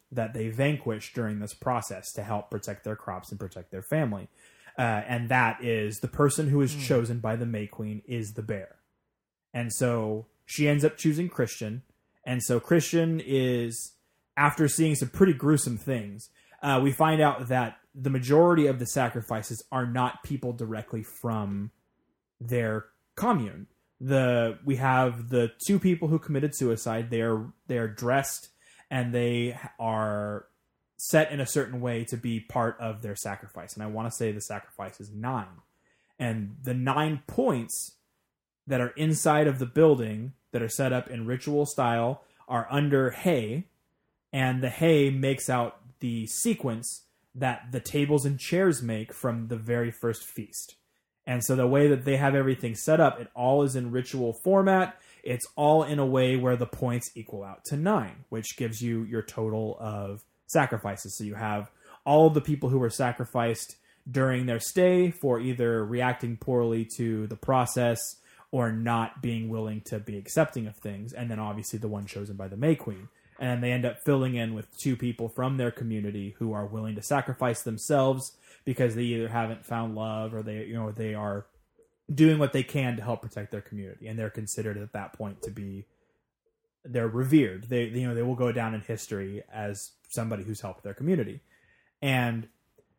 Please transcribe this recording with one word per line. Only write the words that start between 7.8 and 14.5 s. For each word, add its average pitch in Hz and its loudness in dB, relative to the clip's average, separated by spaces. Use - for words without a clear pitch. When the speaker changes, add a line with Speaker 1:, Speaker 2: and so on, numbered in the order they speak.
Speaker 1:
is 113 -6
the 113 -8
bear. 104 -8
And 120 -4
so 113 0
she 147 2
ends 147 4
up 151 2
choosing 165 0
Christian. 113 -4
And 123 -2
so 120 2
Christian 165 2
is, 123 -2
after 147 4